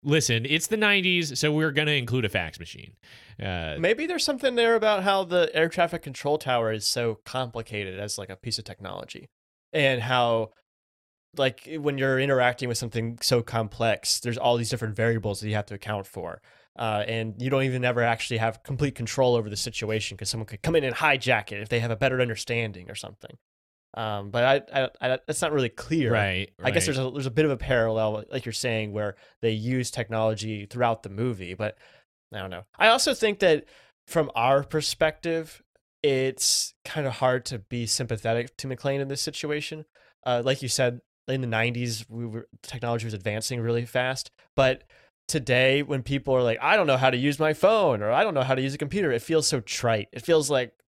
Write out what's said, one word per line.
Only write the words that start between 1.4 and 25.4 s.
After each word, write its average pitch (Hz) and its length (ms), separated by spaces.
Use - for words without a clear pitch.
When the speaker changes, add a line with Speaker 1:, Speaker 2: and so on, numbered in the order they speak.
Speaker 1:
we're 151 200
gonna 151 180
include 127 340
a 98 60
fax 85 280
machine." - 360
Uh, 85 360
Speaker 2:
Maybe 233 280
there's 339 180
something 262 300
there 233 220
about 214 260
how 196 220
the 175 280
air 160 160
traffic 170 320
control 147 380
tower 117 340
is 107 160
so 117 380
complicated 107 720
as, 104 160
like, 98 140
a 92 60
piece 113 220
of 113 60
technology, - 640
and 135 260
how, 117 520
like, 135 320
when 143 180
you're 131 220
interacting 127 500
with 117 80
something 117 460
so 123 180
complex, 113 760
there's 117 180
all 120 200
these 117 120
different 113 280
variables 110 420
that 107 100
you 104 60
have 107 120
to 107 80
account 101 300
for. 85 380
Uh, 107 300
and 113 340
you 127 80
don't 135 140
even 127 220
ever 120 180
actually 117 360
have 113 260
complete 135 320
control 120 400
over 107 120
the 104 80
situation 110 600
'cause 98 120
someone 113 200
could 107 120
come 165 140
in 156 80
and 127 140
hijack 127 560
it 104 80
if 110 80
they 120 100
have 117 140
a - 20
better 127 260
understanding 113 680
or - 60
something. - 420
Um, 104 380
but 131 400
I, 139 100
I, 127 60
I, 127 240
that's - 160